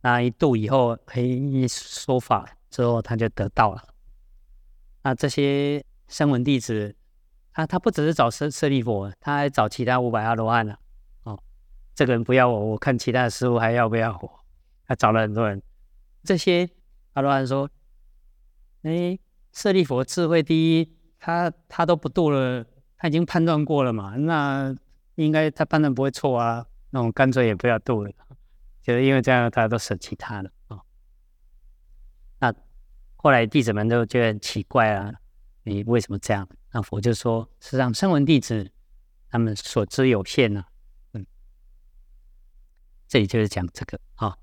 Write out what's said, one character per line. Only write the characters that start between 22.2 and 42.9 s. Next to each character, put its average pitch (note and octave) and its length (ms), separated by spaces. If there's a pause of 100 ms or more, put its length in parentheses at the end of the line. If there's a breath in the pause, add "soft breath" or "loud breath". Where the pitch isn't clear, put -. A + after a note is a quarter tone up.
了， B2+ 360 (300)
他 - 120
已 - 20
经 E3 140
判 E3 200
断 D3+ 200
过 C#3+ 200
了 B2 80
嘛， G2+ 240
那 C#3 580 (400)
应 D#3 160
该 D#3 200
他 D3+ 140
判 D#3 160
断 C#3+ 140
不 B2+ 80
会 C#3 80
错 C3+ 280
啊， A#2 280 (240)
那 C3 120
我 A#2 100
干 C3 180
脆 B2 160
也 G#2+ 80
不 F#2 140
要 A2+ 100
度 A2 240
了。” G2+ 80 (720)
就 A#2+ 100
是 B2 120
因 C3+ 100
为 C3 80
这 C3+ 80
样， A#2+ 180
他 A2+ 200
都 A2+ 100
舍 G#2 180
弃 - 200
他 G#2 260
了， F#2+ 80 (160)
哦。 G2 160 (1600)
那 A#2+ 120 (600)
后 - 160
来 A#2 160
弟 C3 160
子 A2 100
们 G#2+ 160
都 A#2 160
觉 B2 160
得 A#2 60
很 G#2+ 140
奇 - 240
怪 A2+ 260
啊 G2+ 240 (480)
，“你 G2+ 220
为 A#2 160
什 - 100
么 G2+ 80
这 - 160
样？” G2 140 (240)
那 A2+ 100
佛 G#2+ 180
就 A#2 140
说 A2+ 340 (120)
：“实 - 120
际 C3 40
上， B2+ 180
声 G3 160
闻 C#3+ 160
弟 D3 140
子 G#2+ 320 (560)
他 A#2+ 100
们 A2 160
所 - 320
知 C3 220
有 G#2 160
限 A2 320
啊， F#2+ 100 (460)
嗯， G2 120 (1800)